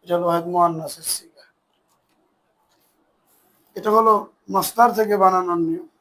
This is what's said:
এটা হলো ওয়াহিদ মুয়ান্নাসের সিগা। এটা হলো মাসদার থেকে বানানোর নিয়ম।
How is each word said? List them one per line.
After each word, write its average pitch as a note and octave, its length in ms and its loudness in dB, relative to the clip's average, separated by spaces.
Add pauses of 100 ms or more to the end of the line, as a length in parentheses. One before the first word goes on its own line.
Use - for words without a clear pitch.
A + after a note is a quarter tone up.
এটা F3+ 140 -10
হলো F3 120 -2
ওয়াহিদ E3+ 260 -2
মুয়ান্নাসের E3 600 -2
সিগা। - 300 -20 (2250)
এটা G#3 180 -4
হলো A3 180 6 (400)
মাসদার A3+ 360 2 (100)
থেকে G#3 240 0
বানানোর F3+ 440 0
নিয়ম। E3 200 -8 (140)